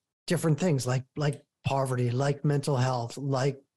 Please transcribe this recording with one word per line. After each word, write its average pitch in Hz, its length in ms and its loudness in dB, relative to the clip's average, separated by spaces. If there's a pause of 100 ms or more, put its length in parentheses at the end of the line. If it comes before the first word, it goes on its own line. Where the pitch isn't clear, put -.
(260)
different 160 320 2
things 147 280 0
like, 127 180 0 (120)
like 147 260 -2 (220)
poverty, 127 460 0
like 139 320 0
mental 143 340 0
health, 123 420 -2
like 135 400 0 (180)